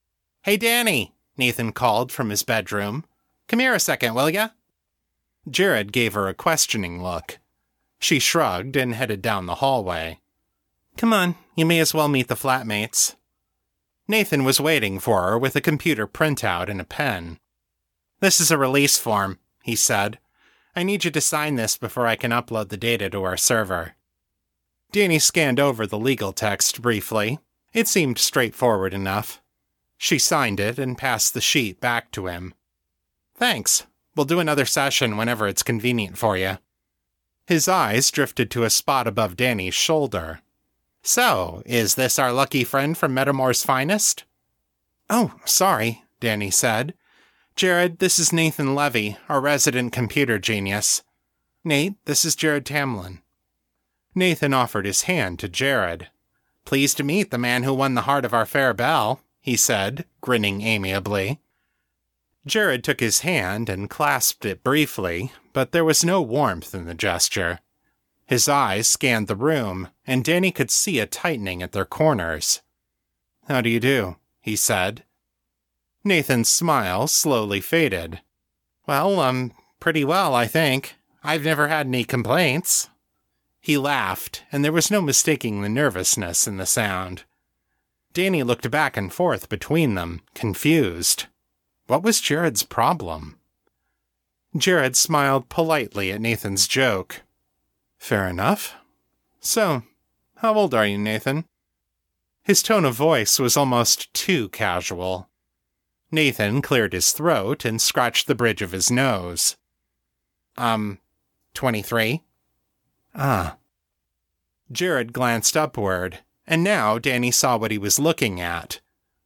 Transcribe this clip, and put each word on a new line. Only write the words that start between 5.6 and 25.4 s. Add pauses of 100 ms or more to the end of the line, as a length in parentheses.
gave
her
a
questioning
look. (600)
She
shrugged
and
headed
down
the
hallway. (800)
"Come
on, (180)
you
may
as
well
meet
the
flatmates." (920)
Nathan
was
waiting
for
her
with
a
computer
printout
and
a
pen. (800)
"This
is
a
release
form," (240)
he
said. (560)
"I
need
you
to
sign
this
before
I
can
upload
the
data
to
our
server." (960)
Danny
scanned